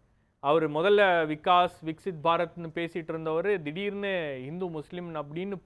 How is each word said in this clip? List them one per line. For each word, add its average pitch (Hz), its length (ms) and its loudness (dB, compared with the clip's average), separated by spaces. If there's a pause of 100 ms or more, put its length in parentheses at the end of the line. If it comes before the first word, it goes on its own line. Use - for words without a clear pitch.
(400)
அவர் 151 320 4
முதல்ல 180 560 4
விகாஸ், 175 580 2
விக்சித் 160 380 -8
பாரத்னு 165 500 0
பேசிட்டு 170 340 -6
இருந்தவர் 165 540 -2
திடீர்னு 180 840 -6
இந்து 175 220 -8
முஸ்லிம் 170 480 -10
அப்படின்னு 156 380 -8 (120)